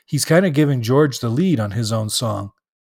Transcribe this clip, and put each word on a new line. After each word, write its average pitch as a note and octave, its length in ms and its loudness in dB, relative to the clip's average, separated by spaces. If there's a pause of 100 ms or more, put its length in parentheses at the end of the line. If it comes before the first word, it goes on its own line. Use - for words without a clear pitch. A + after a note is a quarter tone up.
he's - 200 -4
kinda F3+ 240 4
giving C#3+ 320 2
George C3 380 2
the A#2+ 100 -4
lead D3+ 300 2
on G#2 120 -4
his A2 200 -4
own A2 180 -2
song. G2+ 420 -4 (440)